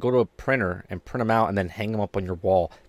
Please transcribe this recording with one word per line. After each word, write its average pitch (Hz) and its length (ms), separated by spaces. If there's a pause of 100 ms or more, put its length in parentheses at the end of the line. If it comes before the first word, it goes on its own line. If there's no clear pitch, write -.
go 120 100
to 127 80
a 117 80
printer 98 640
and 92 140
print - 160
'em 110 100
out, 110 180
and 101 80
then 92 120
hang 110 260
'em 107 60
up 101 160
on 98 80
your 92 100
wall. 90 380 (160)